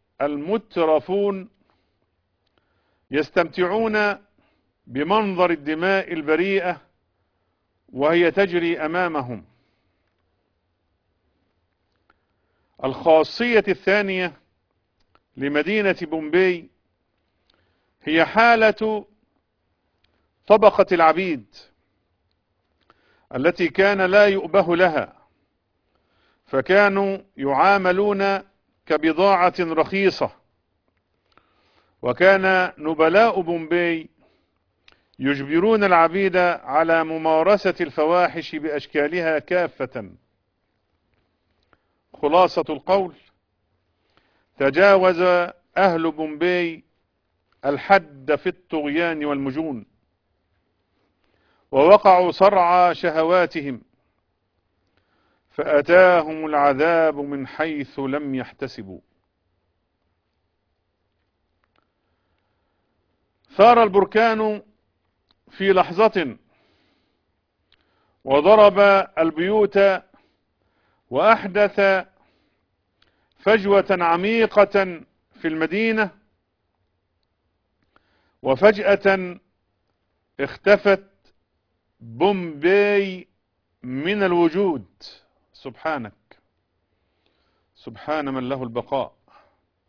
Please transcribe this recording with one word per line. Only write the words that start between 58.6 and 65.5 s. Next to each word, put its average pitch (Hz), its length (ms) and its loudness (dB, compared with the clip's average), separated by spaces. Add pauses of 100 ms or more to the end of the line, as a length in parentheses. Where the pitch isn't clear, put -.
ثار 233 260 6
البركان 214 800 0 (880)
في 190 220 0